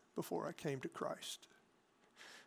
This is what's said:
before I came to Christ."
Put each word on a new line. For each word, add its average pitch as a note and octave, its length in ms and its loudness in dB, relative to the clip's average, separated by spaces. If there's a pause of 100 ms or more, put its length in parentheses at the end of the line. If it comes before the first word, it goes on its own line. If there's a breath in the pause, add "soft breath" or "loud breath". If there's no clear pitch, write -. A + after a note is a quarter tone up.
(160)
before E3+ 320 2
I F3 60 0
came C#3 280 2
to E3 80 0
Christ." - 580 -2 (1000 loud breath)